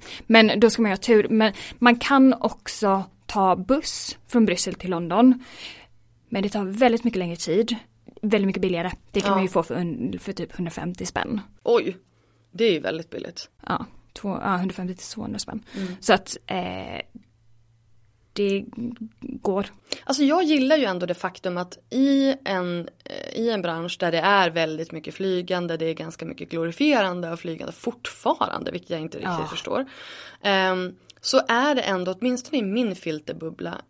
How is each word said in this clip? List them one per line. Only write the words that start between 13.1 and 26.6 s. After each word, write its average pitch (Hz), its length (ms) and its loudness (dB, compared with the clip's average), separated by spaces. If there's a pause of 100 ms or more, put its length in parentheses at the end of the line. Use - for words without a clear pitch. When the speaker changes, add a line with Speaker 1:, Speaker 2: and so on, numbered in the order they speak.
Speaker 2:
billigt. - 400 -12 (160)
Speaker 1:
Ja, - 200 -4 (260)
två, - 160 -10 (140)
ja, 196 140 0
hundrafemtio 180 380 -4
till - 120 -16
tvåhundra 208 320 -10
spänn. - 240 -8 (140)
Speaker 2:
Mm. 190 240 -6
Speaker 1:
Så - 120 2
att, - 240 0 (100)
eh, - 540 -8 (1300)
det 196 320 0 (560)
går. - 460 -4 (380)
Speaker 2:
Alltså 269 180 2
jag 302 200 6
gillar 294 340 4
ju 285 80 4
ändå 180 220 -2
det 175 80 -2
faktum 180 420 -6
att 180 220 -6 (120)
i 269 440 4 (100)
en, 180 440 -2 (160)
eh, 50 360 -10
i 233 100 0
en 208 120 -2
bransch 170 380 -4
där 175 120 0
det 165 80 2
är 190 300 4
väldigt 160 420 -2
mycket 156 220 -12
flygande, 180 640 -2
det 160 100 -4
är 165 80 -2
ganska 160 320 -12
mycket 165 240 -12
glorifierande 180 840 0